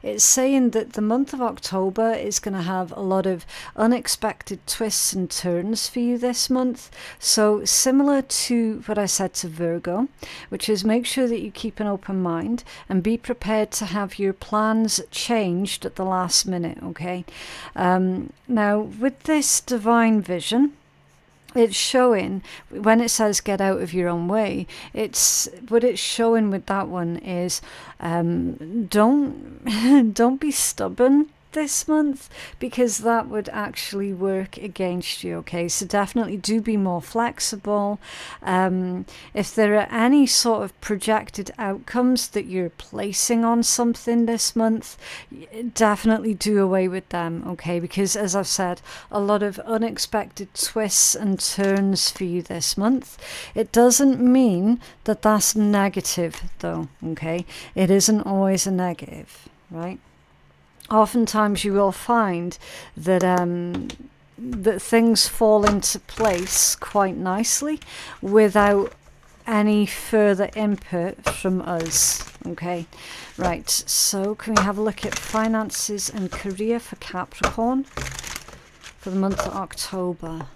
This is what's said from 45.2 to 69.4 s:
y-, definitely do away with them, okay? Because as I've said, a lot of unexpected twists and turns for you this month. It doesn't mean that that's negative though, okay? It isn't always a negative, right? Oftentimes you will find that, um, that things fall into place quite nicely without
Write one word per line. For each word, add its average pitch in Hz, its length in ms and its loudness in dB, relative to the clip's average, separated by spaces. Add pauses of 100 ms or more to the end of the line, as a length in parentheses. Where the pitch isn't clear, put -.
y-, - 160 -18 (260)
definitely 220 600 2
do 202 280 2
away 185 280 2
with 185 180 -8
them, 165 400 -6
okay? 175 320 -4
Because 196 380 -2
as 196 180 -2
I've 196 120 0
said, 180 340 -2 (280)
a 208 120 -2
lot 202 200 2
of 202 180 -2
unexpected 220 960 -4
twists - 600 0
and 196 240 -2
turns 196 720 0
for - 140 -6
you 175 160 -2
this - 360 -4
month. 240 400 0 (380)
It 220 160 -2
doesn't 247 480 6
mean 240 600 6 (240)
that 214 160 0
that's 214 340 4
negative 196 840 0 (180)
though, 165 300 -4 (120)
okay? 160 440 -4 (300)
It 185 140 4
isn't 196 340 6
always 190 440 2
a 196 40 -2
negative, 180 760 -6 (240)
right? 175 300 -10 (880)
Oftentimes 214 720 2
you 202 100 0
will 196 180 4
find 190 680 -2 (360)
that, 180 280 2
um, 175 640 0 (500)
that 214 420 -2
things 226 480 4
fall 214 380 4
into 208 360 2
place 190 760 0
quite 196 420 0
nicely 233 600 -2 (420)
without 202 720 6 (540)